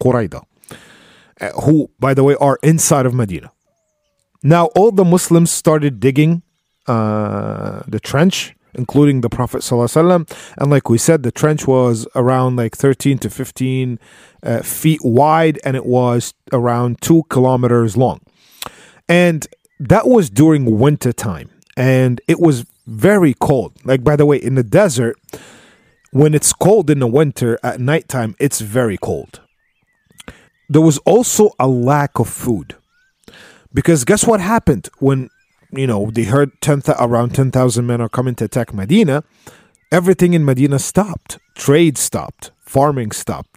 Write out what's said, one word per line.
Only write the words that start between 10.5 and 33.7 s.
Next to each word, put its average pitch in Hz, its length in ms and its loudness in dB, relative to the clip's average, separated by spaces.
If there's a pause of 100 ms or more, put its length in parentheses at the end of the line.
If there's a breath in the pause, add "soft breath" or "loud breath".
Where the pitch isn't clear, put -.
And 143 120 -2
like 143 180 2
we 117 100 2
said, 160 260 2
the 120 80 -4
trench 151 360 -2
was 123 480 0
around, 127 420 0
like, 113 200 -4
thirteen 139 400 0
to 113 120 -6
fifteen, 127 680 -6 (440 soft breath)
uh, 117 180 -4
feet - 420 -2
wide, 151 600 2
and 135 100 -4
it 131 100 -6
was 123 480 0 (200)
around 120 480 -2
two 165 280 2
kilometers 123 680 0
long. 120 240 0 (880 loud breath)
And 175 360 2 (320)
that 165 300 2
was 220 220 4
during 127 500 2
winter 139 320 2
time, 113 380 -8 (260)
and 127 540 0
it 165 100 2
was 143 260 2 (220)
very 151 460 2
cold. 127 400 -2 (100)
Like, 127 220 0
by 147 100 2
the 147 100 4
way, 147 120 2
in - 180 -4
the 131 80 2
desert, 123 540 0 (960 loud breath)
when 151 220 4
it's - 200 0
cold 185 360 2
in 147 100 2
the 131 80 0
winter 123 540 0
at 123 200 -6
nighttime, 123 580 -4
it's 139 220 -2
very 110 360 -2
cold. - 440 -8 (1300 loud breath)
There 151 120 4
was 160 180 4
also 214 600 2
a 131 80 2
lack 135 520 0
of 117 100 0
food. 110 460 -8 (960 loud breath)